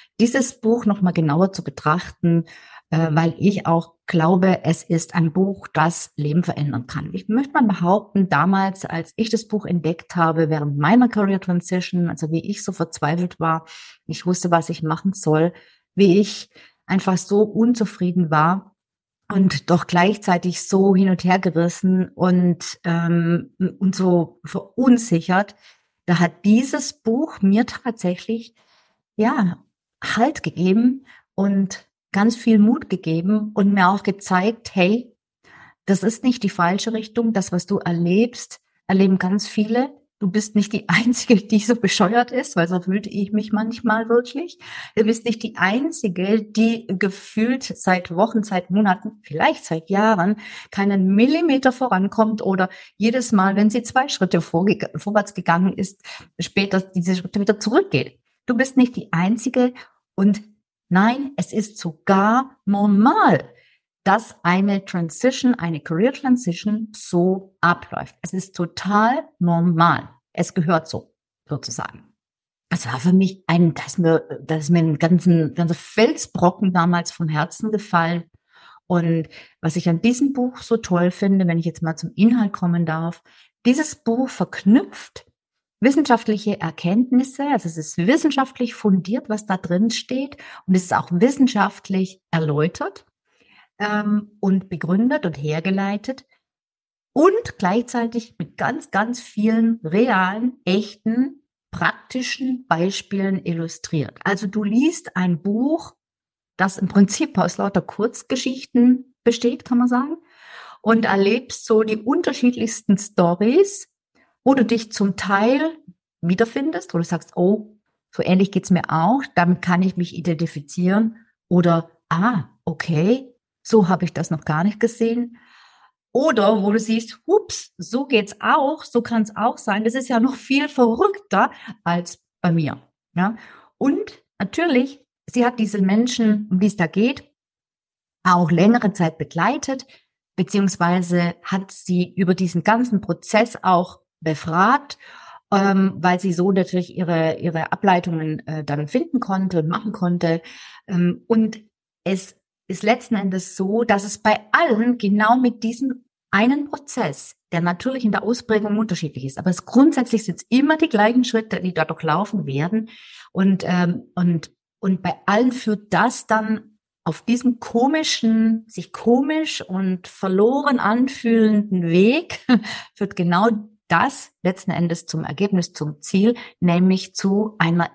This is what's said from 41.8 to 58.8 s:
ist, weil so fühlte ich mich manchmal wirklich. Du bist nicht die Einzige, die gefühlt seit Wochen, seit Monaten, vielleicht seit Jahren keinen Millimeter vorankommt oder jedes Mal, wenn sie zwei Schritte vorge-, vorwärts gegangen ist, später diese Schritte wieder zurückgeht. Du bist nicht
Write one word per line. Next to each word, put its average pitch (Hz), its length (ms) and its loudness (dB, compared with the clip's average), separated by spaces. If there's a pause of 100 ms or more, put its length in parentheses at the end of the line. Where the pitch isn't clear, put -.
ist, 247 240 -4
weil 170 120 2
so 180 140 -2
fühlte 196 280 -4
ich 202 220 -6
mich 214 200 -2
manchmal 226 580 -2
wirklich. 247 500 -2 (360)
Du 220 80 4
bist 226 220 0
nicht 233 180 -4
die 226 120 -8
Einzige, 208 880 -2
die 220 440 0
gefühlt 220 760 -2
seit 180 520 -4
Wochen, 220 280 0
seit 180 280 -4
Monaten, 202 520 0
vielleicht 165 420 -2
seit 160 240 -6
Jahren 202 480 2 (340)
keinen 196 440 2
Millimeter 269 560 2
vorankommt 214 720 0
oder 185 280 0 (280)
jedes 233 340 0
Mal, 196 240 2
wenn 208 140 4
sie 233 140 -2
zwei 262 260 0
Schritte 180 320 0
vorge-, - 540 0
vorwärts 202 380 -2
gegangen 185 400 0
ist, - 300 -8 (360)
später 190 420 -2
diese 185 340 -2
Schritte 185 240 -4
wieder 202 200 0
zurückgeht. - 600 -2 (260)
Du 254 100 -2
bist 262 200 0
nicht 247 200 4